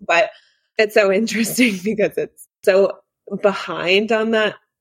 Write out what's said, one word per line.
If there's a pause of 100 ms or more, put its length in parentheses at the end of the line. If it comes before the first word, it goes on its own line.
But (480)
it's
so
interesting
<laughs>
because
it's (180)
so (440)
behind
on
that (260)